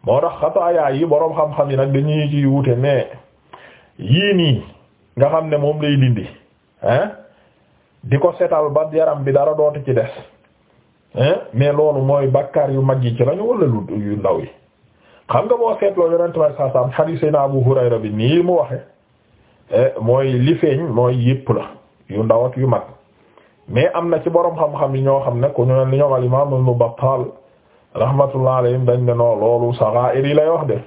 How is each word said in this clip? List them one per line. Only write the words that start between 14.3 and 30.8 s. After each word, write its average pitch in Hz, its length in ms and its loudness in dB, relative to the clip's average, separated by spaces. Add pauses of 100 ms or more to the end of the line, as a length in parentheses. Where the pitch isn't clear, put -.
yi? - 100 -10 (800)
Xam 151 160 0
nga 240 120 2
boo 226 220 0
seetloo 185 320 0
Yonent 170 220 0
bi 151 240 0
saa 135 160 -2
saam, 127 180 0
hadiis 160 280 -2
Seydina 147 240 2
Abu 139 200 0
Hurayra 123 360 2
bi 107 100 -6
nii 123 340 2
mu 180 140 0
waxe, 131 220 -4 (920)
eh, 127 300 2
mooy 131 320 2
li 135 220 2
feeñ 156 340 0
mooy 123 260 2
yépp 127 340 0
la, - 160 0 (440)
yu 104 140 -4
ndaw 113 220 2
ak 127 120 -6
yu 131 100 0
mag. 117 140 2 (840)
Mais 147 260 2
am 170 160 -2
na 170 140 0
ci 170 60 -2
boroom 165 280 -2
xam-xam 143 380 -2
yi 135 80 -2
ñoo 135 180 2
xam 123 180 -4
ne 135 100 0
ku - 160 -4
ñu 127 80 2 (120)
ne 131 60 -2
li 135 60 0
ñoom 143 160 2
al 123 120 0
imaam 135 280 0
Ibn 127 240 0
Battal 127 480 -2 (680)
rahmatullah 131 680 0
alayhim 123 220 0
dañ 123 200 2
ne 120 80 2
non, 117 260 2
loolu 120 360 2
saxaa'ir 120 500 0
yi 143 80 -2
lay 151 160 4
wax 165 180 -2
de 131 200 -2